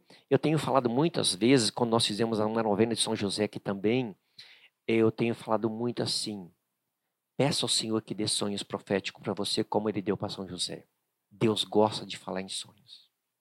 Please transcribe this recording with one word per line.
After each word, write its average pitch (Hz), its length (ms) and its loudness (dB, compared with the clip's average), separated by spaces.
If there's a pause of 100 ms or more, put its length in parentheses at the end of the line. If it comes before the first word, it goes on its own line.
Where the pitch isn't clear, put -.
(300)
eu 139 80 6
tenho 151 200 2
falado 131 300 2
muitas 120 460 0
vezes, 110 360 4
quando 120 200 0
nós 117 160 4
fizemos 113 320 0
uma 110 240 0
novena 110 320 2
de - 60 -4
São 113 160 -2
José 101 280 0
aqui - 140 -4
também, 104 560 -2 (720)
eu 113 240 4
tenho 117 240 0
falado 110 340 -2
muito 117 340 -4
assim: 101 480 -6 (840)
peça 139 280 2
ao 120 40 -2
Senhor 110 340 0
que - 120 -8
dê 104 140 -4
sonhos 101 340 -2
proféticos - 600 -4
pra 104 120 -2
você, 104 300 -2
como 107 240 0
ele 104 120 -4
deu 98 160 -2
pra 104 120 -6
São 95 200 -10
José. - 380 -10 (440)
Deus 107 340 2
gosta 107 420 2
de 98 100 -10
falar 92 240 -8
em 95 80 -10
sonhos. - 640 -16 (300)